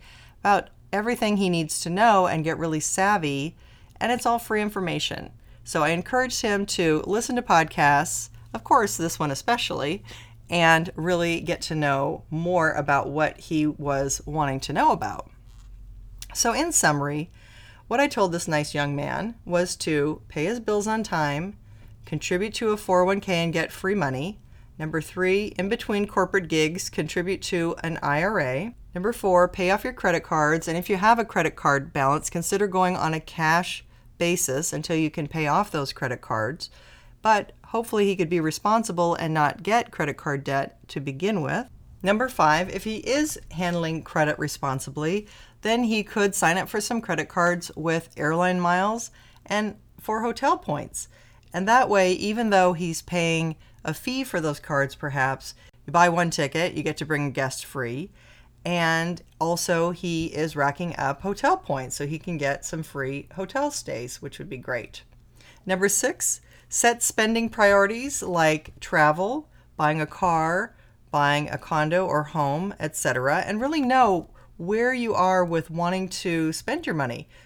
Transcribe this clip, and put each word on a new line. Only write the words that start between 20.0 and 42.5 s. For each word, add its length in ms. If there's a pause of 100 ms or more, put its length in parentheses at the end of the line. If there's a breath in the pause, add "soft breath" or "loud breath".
pay 160
his 160
bills 260
on 160
time, 540 (500 soft breath)
contribute 480
to 160
a 60
four 260
oh 40
one 140
K 220
and 100
get 200
free 240
money. 420 (400 soft breath)
Number 220
three, 460 (120)
in 100
between 380
corporate 400
gigs, 420
contribute 540
to 400
an 180
I 220
R 180
A. 340 (200)
Number 180
four, 360
pay 240
off 100
your 100
credit 280
cards. 480
And 100
if 100
you 100
have 200
a 60
credit 320
card 360
balance, 380
consider 380
going 280
on 160
a 60
cash 640 (340 soft breath)
basis 540
until 220
you 160
can 160
pay 220
off 240
those 200
credit 280
cards. 500 (520 soft breath)
But 280 (140)
hopefully 420
he 80
could 160
be 80
responsible 800
and 180
not 300
get 260
credit 260
card 280
debt 340 (100)
to 120
begin 420
with. 260 (360)
Number 240
five, 420